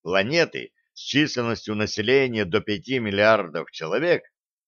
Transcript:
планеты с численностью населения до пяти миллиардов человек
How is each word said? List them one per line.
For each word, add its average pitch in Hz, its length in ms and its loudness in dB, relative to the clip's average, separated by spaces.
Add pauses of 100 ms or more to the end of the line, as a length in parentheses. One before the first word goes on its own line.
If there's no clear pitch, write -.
планеты 98 720 -2 (220)
с - 60 -18
численностью 120 720 -2
населения 110 720 0
до 87 160 0
пяти 107 360 -4
миллиардов 101 760 2
человек 127 500 0 (460)